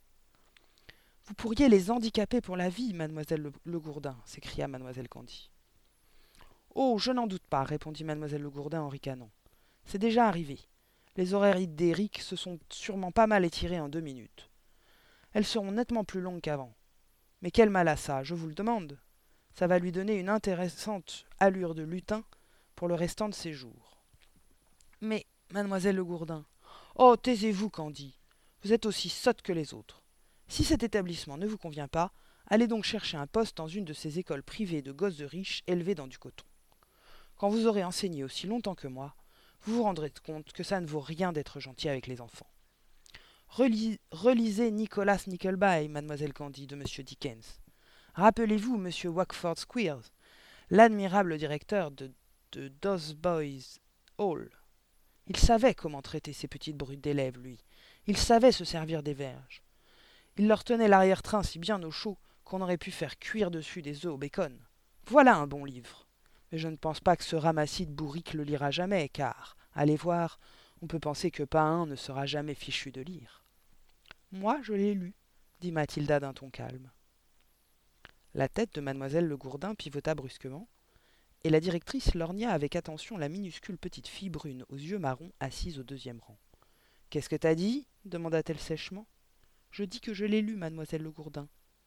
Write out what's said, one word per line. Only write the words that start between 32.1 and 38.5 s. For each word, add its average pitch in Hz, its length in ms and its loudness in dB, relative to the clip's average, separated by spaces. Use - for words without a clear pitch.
allez 226 200 6
donc 220 180 -2
chercher - 320 -4
un 143 100 -4
poste 220 300 -2
dans 160 120 -6
une 190 160 -8
de 151 80 -8
ces 156 260 -6
écoles 151 240 -6
privées 170 400 -4
de 135 100 -12
gosses 170 240 -2
de 147 80 -10
riches 175 440 -8
élevés 180 260 0
dans 143 140 -8
du 127 100 -18
coton. - 260 -18
Quand 202 120 0
vous 220 180 2
aurez 202 180 2
enseigné 175 400 -4
aussi 135 220 -8
longtemps 214 280 -4